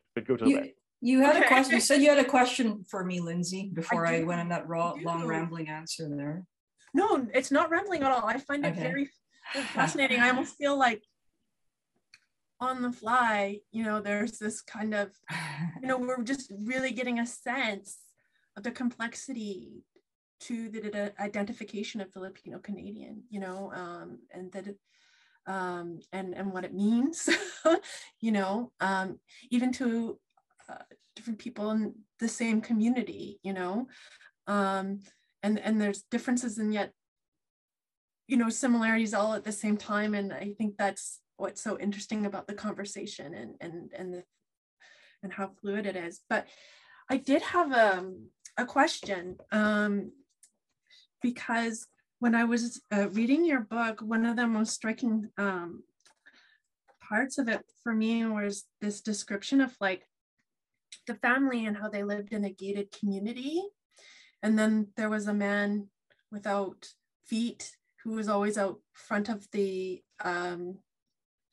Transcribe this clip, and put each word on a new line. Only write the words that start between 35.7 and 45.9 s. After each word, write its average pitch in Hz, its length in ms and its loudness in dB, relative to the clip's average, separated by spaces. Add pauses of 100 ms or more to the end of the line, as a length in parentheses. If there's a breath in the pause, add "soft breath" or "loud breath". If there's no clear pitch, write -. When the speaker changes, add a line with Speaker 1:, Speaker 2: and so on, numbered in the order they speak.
Speaker 3:
there's 202 320 0
differences 240 460 -2
and 214 160 0
yet, 202 180 -2 (1400)
you 269 80 0
know, 233 140 4
similarities 226 640 2
all 214 200 2
at - 120 -6
the 214 80 -4
same 208 240 0
time. 208 360 0
And 196 200 -2
I 202 240 -8
think 208 200 -2
that's - 440 -4 (160)
what's - 240 -8
so 202 180 -4
interesting 202 460 -4
about 196 220 -6
the 214 60 -10
conversation 202 800 -10
and, 220 280 -12
and, 165 360 -12
and 180 160 -10
the, 180 100 -12 (1000 soft breath)
and 185 80 -10
how 196 160 -6 (140)
fluid 202 240 -2
it 190 100 -4